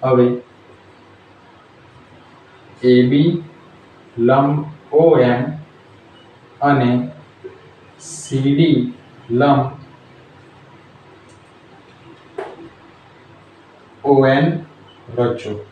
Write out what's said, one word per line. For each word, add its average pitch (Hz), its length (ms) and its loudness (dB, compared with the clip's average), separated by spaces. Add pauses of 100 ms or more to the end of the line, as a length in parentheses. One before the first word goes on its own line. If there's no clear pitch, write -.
હવે 123 240 2 (2500)
એ 127 100 4 (180)
બી 147 200 2 (880)
લંબ 143 460 2 (280)
ઓ 151 100 4 (280)
એમ 123 120 -2 (1300)
અને 131 220 0 (1080)
સી - 440 -8 (120)
ડી 147 240 2 (520)
લંબ 131 320 2 (4000)
ઓ 135 220 2
એન 139 180 2 (720)
રચો. 117 360 -6 (200)